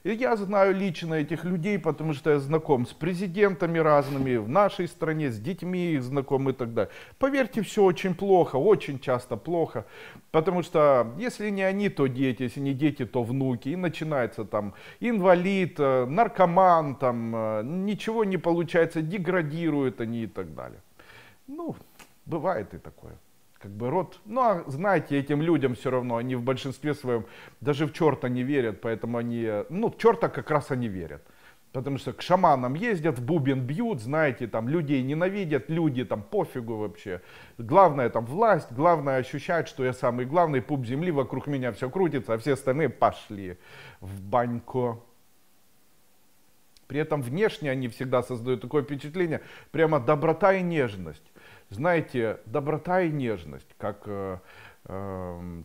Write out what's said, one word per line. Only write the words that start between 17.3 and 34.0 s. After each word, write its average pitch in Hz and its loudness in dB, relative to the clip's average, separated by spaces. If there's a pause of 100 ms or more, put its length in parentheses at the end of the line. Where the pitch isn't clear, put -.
э, 110 0
ничего 202 -2
не 190 0
получается, 165 2 (120)
деградируют 160 -2
они 117 -4
и - -6
так 90 -10
далее. 62 -14 (640)
Ну, 311 -10 (500)
бывает 143 -4
и 82 -14
такое. - -20 (460)
Как 101 -16
бы 113 -6
род, 175 -4
ну, 226 -4
а 202 2
знаете, 156 0
этим 143 0
людям 143 2
всё - -4
равно, 123 0
они 127 -2
в 120 -4
большинстве 135 -2
своём 120 -2 (360)
даже 143 0
в - -6
чёрта 139 2
не 123 -2
верят, 123 0
поэтому 117 -4
они, 117 -4
э, 107 -2
ну, 196 -2
в - -4
чёрта 226 4
как - -6
раз 147 0
они 123 -2
верят. 82 -10 (500)
Потому 135 -4
что 131 -6
к - -14
шаманам 147 4
ездят, 165 0
в 120 -6
бубен 139 2
бьют, 156 -2